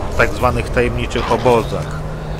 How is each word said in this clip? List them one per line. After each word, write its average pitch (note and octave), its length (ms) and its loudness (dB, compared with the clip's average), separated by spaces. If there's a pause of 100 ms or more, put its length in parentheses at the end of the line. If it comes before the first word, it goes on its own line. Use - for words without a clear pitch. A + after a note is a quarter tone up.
(180)
tak A#2+ 120 4
zwanych A#2+ 380 0
tajemniczych A#2+ 640 0
obozach. A2 680 2 (400)